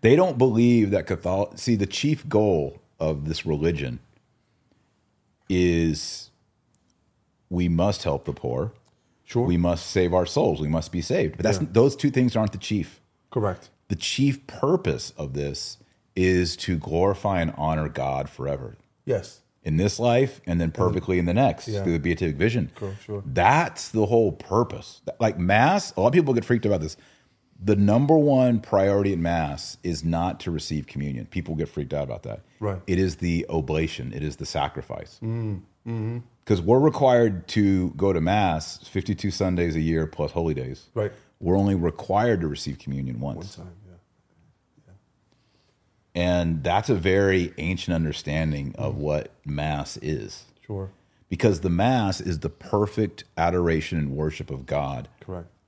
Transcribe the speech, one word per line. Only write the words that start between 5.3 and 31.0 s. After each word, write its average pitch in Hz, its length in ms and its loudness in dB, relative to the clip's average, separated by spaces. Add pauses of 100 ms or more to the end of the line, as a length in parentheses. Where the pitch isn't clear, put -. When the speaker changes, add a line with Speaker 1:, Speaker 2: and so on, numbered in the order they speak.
Speaker 1:
is 85 800 2 (1200)
we 87 200 0
must 87 340 2
help 71 220 -2
the 71 80 -6
poor. 65 400 -6 (500)
Speaker 2:
Sure. 120 220 0
Speaker 1:
We 87 120 2
must 85 300 0
save 90 260 2
our 90 120 4
souls. 85 360 0
We 73 60 -4
must 76 240 -2
be 87 100 -4
saved. 82 360 -2
But 85 60 -6
that's 101 180 2
Speaker 2:
Yeah. 151 100 -2
Speaker 1:
those 135 240 4
two 143 160 0
things 127 240 2
aren't 107 180 0
the 101 40 -10
chief. - 440 -6 (300)
Speaker 2:
Correct. 101 380 -4 (200)
Speaker 1:
The 101 60 0
chief 135 520 -2
purpose 139 720 -2
of 69 160 -8
this 71 440 -6 (380)
is 90 420 4
to 87 200 -2
glorify 92 640 0
and 80 160 -2
honor 78 320 -2
God 67 400 -4
forever. 65 460 -8 (300)
Speaker 2:
Yes. - 360 -6 (220)
Speaker 1:
In 78 140 0
this 101 220 0
life 120 460 2
and 85 160 0
then 82 60 0
Speaker 2:
And 80 60 -4
then 98 120 2
Speaker 1:
perfectly 92 340 0
in 87 60 0
the 87 80 0
next 117 340 0
Speaker 2:
Yeah. 104 160 -6
Speaker 1:
through 87 100 0
the 82 60 0
beatific 80 380 -2
vision. 110 420 0
Speaker 2:
Sure, 98 160 -10 (100)
sure. 101 200 -10
Speaker 1:
That's 135 640 2
the 110 160 2
whole 110 260 4
purpose. - 720 -4
Th-, - 140 -8
like 110 180 2
Mass, 113 600 2
a 90 40 0
lot 104 60 6
of 131 60 4
people 151 200 4
get 117 120 0
freaked 117 200 0
out 107 40 2
about 90 120 2
this. 78 140 -6 (680)
The 101 140 2
number 117 420 4
one 131 420 4
priority 98 540 2
at 85 60 -2
Mass 82 640 -2
is 82 220 -4
not 85 360 -2
to 90 100 -6
receive 76 360 -6
communion. 67 380 -8